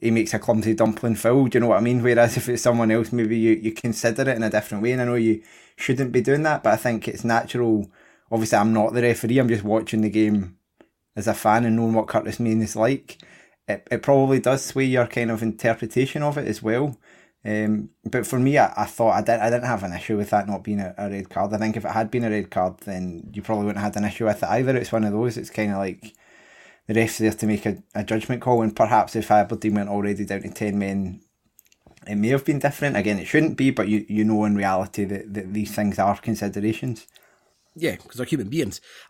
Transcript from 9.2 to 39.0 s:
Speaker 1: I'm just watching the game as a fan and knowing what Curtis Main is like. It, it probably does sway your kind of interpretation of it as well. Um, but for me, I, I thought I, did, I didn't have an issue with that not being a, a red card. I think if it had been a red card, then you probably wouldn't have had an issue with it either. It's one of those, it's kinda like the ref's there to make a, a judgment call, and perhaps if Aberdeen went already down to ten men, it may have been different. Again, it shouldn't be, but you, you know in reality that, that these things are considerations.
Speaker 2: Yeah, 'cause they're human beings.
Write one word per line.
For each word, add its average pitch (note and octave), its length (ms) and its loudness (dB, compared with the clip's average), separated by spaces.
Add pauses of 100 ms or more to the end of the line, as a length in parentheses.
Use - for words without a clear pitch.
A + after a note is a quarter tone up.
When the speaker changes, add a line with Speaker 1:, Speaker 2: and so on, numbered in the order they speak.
Speaker 1:
I'm B2+ 100 4
just A2+ 140 0
watching A2 380 0
the G#2+ 100 0
game G#2 460 2 (580)
as G#2 140 -4
a G2+ 60 0
fan A2 320 4
and A2 100 2
knowing A2+ 160 2
what A2+ 160 2
Curtis A2 320 -2
Main A2 220 0
is G#2+ 120 -4
like. A#2+ 440 -2 (500)
It, - 240 -6
it A#2 100 -2
probably C3+ 380 4
does C3+ 240 0
sway C3+ 220 -2
your B2+ 200 2
kind A#2 240 -2
of A2 120 -4
interpretation A#2 840 -2
of D3 140 -2
it C#3 100 -4
as G#2+ 140 -6
well. A#2+ 360 -2 (460)
Um, G#2+ 460 -2 (140)
but B2+ 220 -2
for C3 120 -2
me, C3+ 180 4
I, A2+ 200 6
I G#2 100 0
thought A2+ 300 2
I, A2+ 40 2
did, A2+ 200 2
I A2+ 100 2
didn't A#2+ 160 0
have A2+ 160 -2
an F#2 100 -6
issue F2+ 240 -4
with G#2 140 -4
that G#2 160 2
not G2 160 -6
being G#2 180 -4
a, F#2 160 -8
a G2+ 140 -6
red G2 180 -10
card. G2+ 240 -4
I G#2 60 -2
think A2 180 -2
if G#2+ 80 -6
it G2+ 60 -4
had A2 200 -2
been A#2+ 140 -2
a A2 60 -2
red G#2 200 -4
card, F2+ 280 -2
then F#2 560 -10
you G#2 80 -8
probably G#2 240 -2
wouldn't G2+ 160 -4
have G#2 120 -4
had G#2 80 -4
an G#2 60 -2
issue A2 180 -4
with G#2+ 160 0
it F2 60 0
either. B2+ 280 2
It's A#2+ 160 -4
one A2 120 0
of G#2 80 0
those, A2+ 240 -2
it's - 140 -10
kinda G#2 260 -2
like G2 380 -6 (720)
the A2 80 -2
ref's A2+ 240 2
there A2 140 2
to G#2+ 140 -4
make G#2+ 200 0
a, F#2+ 160 -2 (120)
a G#2+ 100 -4
judgment A2+ 380 -4
call, A#2+ 200 2
and G#2+ 120 -2
perhaps A2 420 2
if G#2+ 140 -4
Aberdeen G#2+ 440 2
went G2+ 140 0
already G2+ 360 -2
down G2 180 -6
to G#2 80 -10
ten G#2 280 -4
men, G2 420 -4 (840)
it G#2 80 -4
may G#2 140 2
have C3+ 160 2
been C#3+ 160 0
different. C#3+ 360 -2
Again, G2+ 220 0
it E2 80 -8
shouldn't - 300 2
be, C3+ 140 2
but A2+ 180 -2
you, G#2+ 200 0
you G#2+ 160 0
know G#2+ 200 2
in G#2 120 2
reality F#2+ 480 -2
that, G2 300 -8
that F#2+ 180 -10
these G#2 220 -4
things G#2 240 0
are G2 180 2
considerations. G#2+ 880 -4 (680)
Speaker 2:
Yeah, D#3 220 -4
'cause - 180 -20
they're B2 120 -6
human A2+ 240 -4
beings. C#3 300 -4 (300)